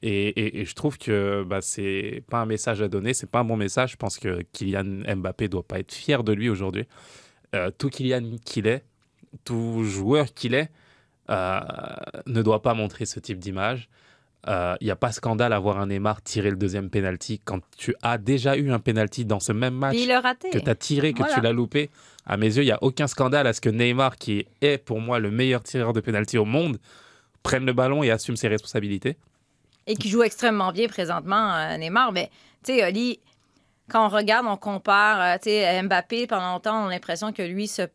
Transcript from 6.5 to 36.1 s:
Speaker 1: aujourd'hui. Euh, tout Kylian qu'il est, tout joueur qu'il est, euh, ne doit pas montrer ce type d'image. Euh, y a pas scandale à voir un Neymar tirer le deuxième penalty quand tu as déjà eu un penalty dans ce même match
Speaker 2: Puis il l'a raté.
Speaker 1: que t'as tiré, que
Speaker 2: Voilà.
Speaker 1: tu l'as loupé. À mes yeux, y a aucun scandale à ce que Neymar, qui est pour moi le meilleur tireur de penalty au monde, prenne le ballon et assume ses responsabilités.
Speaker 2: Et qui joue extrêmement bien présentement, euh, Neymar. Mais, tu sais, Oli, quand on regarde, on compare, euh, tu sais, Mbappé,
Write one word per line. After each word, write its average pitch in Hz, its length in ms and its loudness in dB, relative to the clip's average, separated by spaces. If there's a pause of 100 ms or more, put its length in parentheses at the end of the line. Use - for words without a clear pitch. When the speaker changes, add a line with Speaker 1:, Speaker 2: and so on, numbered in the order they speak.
Speaker 1:
aujourd'hui. 98 360 -2 (680)
Euh, 92 160 0
tout - 180 -4
Kylian 127 560 -2
qu'il 107 220 -2
est, 123 180 2 (600)
tout 113 400 -2
joueur 107 500 2
qu'il 117 180 -4
est, 147 160 0 (640)
euh, 95 300 0 (680)
ne 113 160 2
doit 110 180 6
pas 120 140 2
montrer 107 320 -2
ce - 140 -8
type 98 180 -8
d'image. 101 500 -4 (600)
Euh, 90 340 0
y 107 80 -2
a 92 60 0
pas 120 160 0
scandale 117 420 0
à 104 40 2
voir 98 220 0
un 101 60 -2
Neymar 101 360 -2
tirer 101 280 0
le 98 60 -2
deuxième 98 340 -2
penalty 95 520 -4
quand 92 180 -6 (160)
tu - 260 -4
as 117 140 0
déjà 131 400 2
eu 143 140 0
un 120 80 2
penalty 110 460 0
dans 104 160 0
ce - 120 -4
même 123 220 0
match 135 200 0
Speaker 2:
Puis 240 100 2
il 247 40 -2
l'a 254 120 4
raté. 247 300 -2
Speaker 1:
que 302 80 0
t'as 135 180 0
tiré, 143 380 0
que - 60 -8
Speaker 2:
Voilà. 302 140 2
Speaker 1:
tu 131 60 4
l'as 113 120 2
loupé. 120 380 0 (360)
À 101 100 0
mes 107 200 4
yeux, 143 80 6
y 123 60 6
a 107 120 4
aucun 135 260 2
scandale 135 380 2
à 117 80 4
ce - 60 -10
que 123 100 2
Neymar, 123 460 2
qui 104 300 -4 (140)
est 143 180 4
pour 110 220 -6
moi 120 180 0
le 104 120 0
meilleur 123 320 2
tireur 117 320 -2
de 110 60 2
penalty 107 380 0
au 107 60 6
monde, 139 320 0 (680)
prenne 131 220 0
le 127 80 2
ballon 131 320 2
et 120 60 4
assume 113 260 0
ses - 120 -2
responsabilités. 104 680 -2 (720)
Speaker 2:
Et 220 60 0
qui 208 140 -4
joue 226 160 4
extrêmement 214 480 0
bien 214 160 0
présentement, 185 680 0
euh, 160 220 -2
Neymar. 190 360 0
Mais, 175 180 -2 (340)
tu 254 100 -2
sais, 233 120 6
Oli, 220 340 -2 (680)
quand 226 180 4
on - 20 4
regarde, 214 400 2
on 202 80 0
compare, 202 640 4
euh, 180 200 4
tu 220 100 -2
sais, 185 320 4
Mbappé, 196 440 0